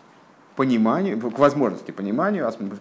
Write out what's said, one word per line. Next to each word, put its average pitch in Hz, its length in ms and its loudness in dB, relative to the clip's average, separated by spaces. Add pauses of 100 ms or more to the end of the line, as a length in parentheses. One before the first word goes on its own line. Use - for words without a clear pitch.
(540)
пониманию, 127 680 2
к 117 180 -6
возможности 135 540 2
понимания, 143 520 -2
осм-, 104 360 -6